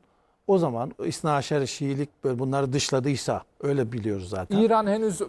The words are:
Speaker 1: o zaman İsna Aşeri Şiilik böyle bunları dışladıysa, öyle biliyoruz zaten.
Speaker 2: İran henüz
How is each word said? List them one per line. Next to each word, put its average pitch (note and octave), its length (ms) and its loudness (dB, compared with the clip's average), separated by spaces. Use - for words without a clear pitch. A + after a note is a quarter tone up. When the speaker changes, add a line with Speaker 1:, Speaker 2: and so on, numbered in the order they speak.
Speaker 1:
o G3 120 6
zaman C3+ 340 0
İsna D#3 300 0
Aşeri C#3 340 0
Şiilik C#3 560 -4
böyle C3 140 0
bunları C3+ 340 0
dışladıysa, C3 720 0
öyle C#3 300 0
biliyoruz G2+ 360 -4
zaten. G2 300 -2
Speaker 2:
İran A3 280 4
henüz G#3 420 0